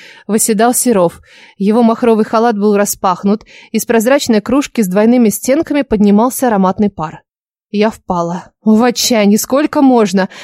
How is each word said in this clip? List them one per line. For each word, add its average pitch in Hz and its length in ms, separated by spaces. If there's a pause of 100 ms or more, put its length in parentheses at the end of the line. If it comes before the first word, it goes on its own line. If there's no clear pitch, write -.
(260)
восседал 220 480
Серов. 196 480 (360)
Его 214 260
махровый 220 420
халат 226 320
был 208 180
распахнут, 202 680 (280)
из 220 140
прозрачной 233 560
кружки 262 400
с 190 60
двойными 220 420
стенками 285 540
поднимался 214 640
ароматный 196 420
пар. 160 320 (480)
Я 208 220
впала. 175 600 (120)
В 214 200
отчаянии. 220 520
Сколько 294 460
можно? 214 480 (140)